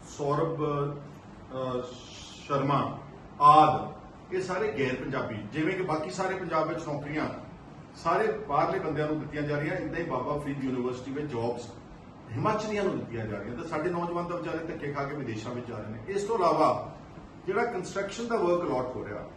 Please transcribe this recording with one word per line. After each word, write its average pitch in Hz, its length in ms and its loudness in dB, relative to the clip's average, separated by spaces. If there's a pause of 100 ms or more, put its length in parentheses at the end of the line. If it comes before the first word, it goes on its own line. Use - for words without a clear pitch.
ਸੌਰਭ, 147 560 0
ਅਹ, 131 1160 -4 (640)
ਸ਼ਰਮਾ 139 520 2 (420)
ਆਦਿ, - 960 8
ਇਹ 185 60 2
ਸਾਰੇ 160 360 0
ਗੈਰ 131 160 2
ਪੰਜਾਬੀ, 127 400 -4 (180)
ਜਿਵੇਂ 160 240 0
ਕਿ 185 60 0
ਬਾਕੀ 156 280 0
ਸਾਰੇ 185 240 -2
ਪੰਜਾਬ 165 340 0
ਵਿੱਚ 170 200 -2
ਨੌਕਰੀਆਂ 147 400 -2 (680)
ਸਾਰੇ 190 360 2
ਬਾਹਰਲੇ - 460 2
ਬੰਦਿਆਂ 151 300 0
ਨੂੰ 147 120 0
ਦਿੱਤੀਆਂ 147 220 -4
ਜਾ 147 160 0
ਰਹੀਆਂ, 165 180 0
ਇੱਦਾਂ 170 240 -4
ਹੀ 170 40 -2
ਬਾਬਾ 131 340 -2
ਫਰੀਦ 139 260 -4
ਯੂਨੀਵਰਸਿਟੀ 127 460 -2
ਵਿੱਚ 147 160 -4
ਜੌਬਸ 117 420 -2 (640)
ਹਿਮਾਚਲੀਆਂ 208 520 2
ਨੂੰ 151 140 2
ਦਿੱਤੀਆਂ 110 280 -4
ਜਾ 104 120 -4
ਰਹੀਆਂ, 120 180 -6
ਤਾਂ 165 80 -8
ਸਾਡੇ 156 260 0
ਨੌਜਵਾਨ 175 340 -2
ਤਾਂ 170 140 -4
ਵਿਚਾਰੇ 160 200 -2
ਧੱਕੇ 143 340 -4
ਖਾ 139 120 -2
ਕੇ 147 120 -4
ਵਿਦੇਸ਼ਾਂ 120 380 -6
ਵਿੱਚ 120 120 -6
ਜਾ 113 120 -8
ਰਹੇ 107 140 -8
ਨੇ। 113 60 -8 (100)
ਇਸ 196 140 0
ਤੋਂ 226 160 0
ਇਲਾਵਾ 156 580 4 (500)
ਜਿਹੜਾ 202 180 2
ਕੰਸਟਰਕਸ਼ਨ 196 640 -4
ਦਾ 233 100 0
ਵਰਕ 175 260 4
ਅਲਾਟ 131 240 0
ਹੋ 107 180 -6
ਰਿਹਾ 104 320 -8